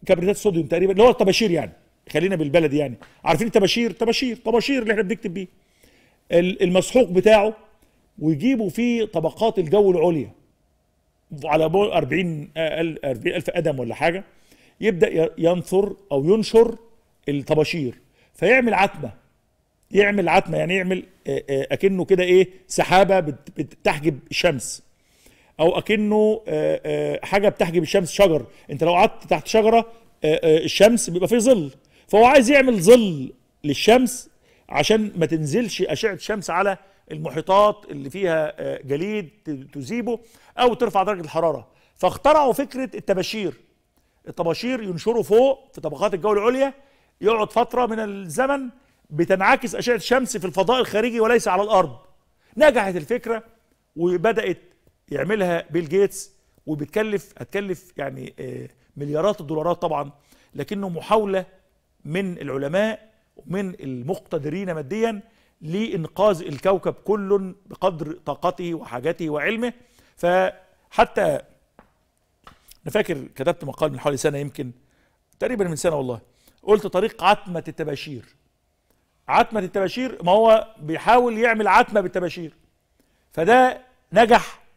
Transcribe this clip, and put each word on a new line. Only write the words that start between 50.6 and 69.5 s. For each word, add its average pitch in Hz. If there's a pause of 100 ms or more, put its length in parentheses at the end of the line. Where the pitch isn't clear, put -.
الخارجي 226
وليس 220
على 185
الأرض. 190 (600)
نجحت 220
الفكرة 220 (520)
وبدأت 180 (520)
يعملها 170
بيل 160
جيتس، 190 (360)
وبتكلف، 185
هتكلف 196
يعني، 135
آه، 127 (280)
مليارات 151
الدولارات 156
طبعًا، 151 (440)
لكنه 190
محاولة 190 (580)
من 175
العلماء 147 (220)
ومن 190
المقتدرين 151
ماديًا 202 (380)
لإنقاذ 185
الكوكب 175
كل 196 (120)
بقدر 160
طاقته 175
وحاجته 156
وعلمه. 214 (440)